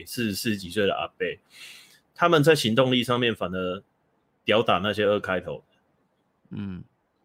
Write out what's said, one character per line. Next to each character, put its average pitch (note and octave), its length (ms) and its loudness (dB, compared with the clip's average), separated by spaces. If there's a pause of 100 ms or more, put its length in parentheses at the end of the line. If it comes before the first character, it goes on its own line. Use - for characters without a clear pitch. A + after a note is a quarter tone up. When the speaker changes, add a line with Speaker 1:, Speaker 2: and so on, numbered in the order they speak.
Speaker 1:
四 A#2+ 200 -6
十、 G#2 80 -2
四 A#2 160 -4
十 G#2+ 80 0
几 F#2+ 120 -12
岁 G2 160 0
的 F#2 80 2
阿 D#2+ 140 -6
伯， - 180 -6 (880)
他 F3 140 2
们 E3 160 6
在 D#3+ 100 8
行 A#2 220 0
动 B2+ 160 4
力 B2+ 100 2
上 A#2+ 160 0
面 A#2+ 160 0
反 F#2+ 220 -6
而 F#2 260 -6 (640)
吊 A2 180 4
打 G2+ 180 2
那 G#2 120 -2
些 G#2 140 0
二 G#2 160 2
开 F#2 180 -4
头。 D2+ 240 -12 (880)
Speaker 2:
嗯。 F#2+ 340 -10 (420)